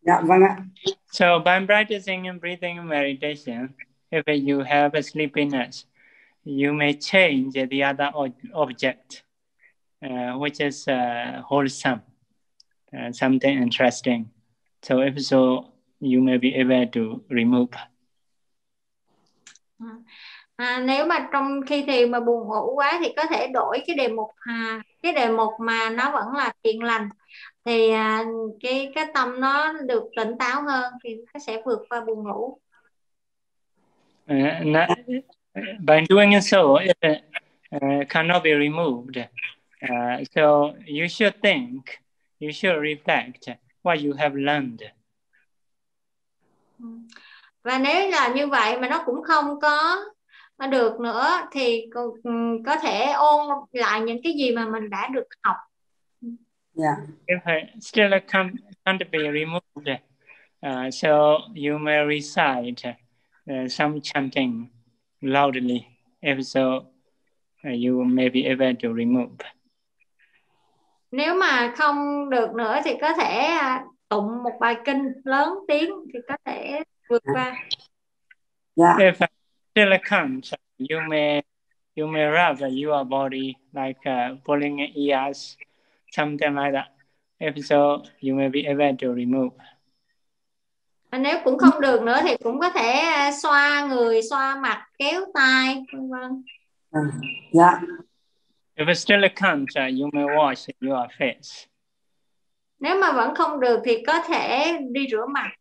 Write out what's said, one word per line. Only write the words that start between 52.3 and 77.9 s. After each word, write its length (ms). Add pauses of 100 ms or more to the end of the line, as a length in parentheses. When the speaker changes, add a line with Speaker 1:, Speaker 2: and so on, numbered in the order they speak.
Speaker 3:
có 100
thể 360
ôn 340 (260)
lại 280
những 220
cái 100
gì 200
mà 140
mình 240
đã 180
được 200 (140)
học. 140 (1160)
Speaker 1:
Dạ. 240 (300)
Speaker 2:
If 200
it 360
still 300
can't, 420 (300)
can't 140 (120)
be 80
removed, 840 (640)
uh, 280
so 440 (280)
you 120
may 420
recite, 760 (540)
uh, 200
some 320
chanting 640 (540)
loudly. 640 (340)
If 220
so, 340
uh, 80 (1000)
you 180
may 240
be 200
able 340
to 140
remove. 400 (1700)
Speaker 3:
Nếu 240
mà 420
không 540
được 240
nữa 300
thì 160
có 120
thể, 320
à, 400 (240)
tụng 340
một 180
bài 240
kinh 280 (120)
lớn 300 (140)
tiếng 220 (220)
thì 60 (100)
có 160
thể 380 (260)
vượt 180
Speaker 1:
Dạ. 80
Speaker 3:
qua. 220 (1200)